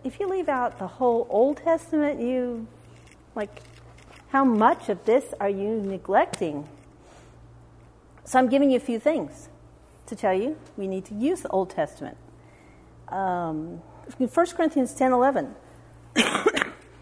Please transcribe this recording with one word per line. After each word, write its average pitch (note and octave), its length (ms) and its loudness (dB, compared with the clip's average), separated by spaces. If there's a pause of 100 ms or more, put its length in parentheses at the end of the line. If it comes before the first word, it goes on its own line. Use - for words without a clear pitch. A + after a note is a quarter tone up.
if C4 160 -8
you G4 80 -2
leave F#4 200 -2
out B3 300 -2
the F#3 80 -6
whole A#3 440 0
Old C4 280 4
Testament, D#4 640 0
you, B3 480 -2 (680)
like, G#3 280 -8 (640)
how C4+ 160 2
much A#3 440 4
of F#3+ 160 -4
this B3 360 2
are G3+ 80 0
you G3+ 320 -2
neglecting? F#3+ 880 -2 (1600)
So - 140 2
I'm B3+ 100 4
giving C#4 220 4
you B3+ 60 4
a A#3 40 2
few A#3 200 -4
things C#4 480 -4 (580)
to - 80 -12
tell F#3+ 200 0
you B3 220 -2 (200)
we G3 100 -6
need F#3+ 200 -6
to G#3 80 -14
use D4 280 -2
the - 60 -8
Old F#3+ 220 -2
Testament. - 480 -6 (920)
Um, E3+ 760 -4 (360)
in B3 100 0
First F4 260 2
Corinthians D#4 400 0
ten C4 180 2
eleven. B3 440 2 (580)
<coughs> - 100 4 (760)